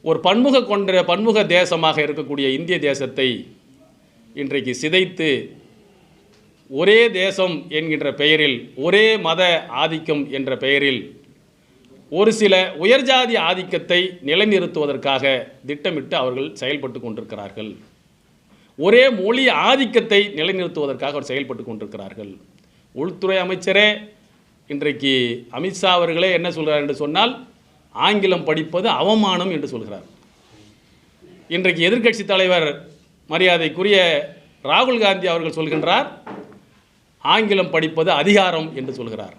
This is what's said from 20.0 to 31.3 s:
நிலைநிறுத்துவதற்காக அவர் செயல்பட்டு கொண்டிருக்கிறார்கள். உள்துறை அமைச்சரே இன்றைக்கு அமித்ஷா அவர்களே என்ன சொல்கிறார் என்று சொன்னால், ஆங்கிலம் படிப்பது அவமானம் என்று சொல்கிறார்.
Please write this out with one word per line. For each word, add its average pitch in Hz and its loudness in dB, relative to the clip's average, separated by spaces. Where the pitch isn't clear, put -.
நிலைநிறுத்துவதற்காக 151 -4
அவர் 127 -8
செயல்பட்டு 127 -6
கொண்டிருக்கிறார்கள். 104 -14
உள்துறை 185 -2
அமைச்சரே 190 0
இன்றைக்கு 143 -2
அமித்ஷா 180 -2
அவர்களே 170 0
என்ன 175 -2
சொல்கிறார் 151 -2
என்று 143 -4
சொன்னால், 175 -2
ஆங்கிலம் 180 2
படிப்பது 160 -2
அவமானம் 185 2
என்று 147 -6
சொல்கிறார். 101 -12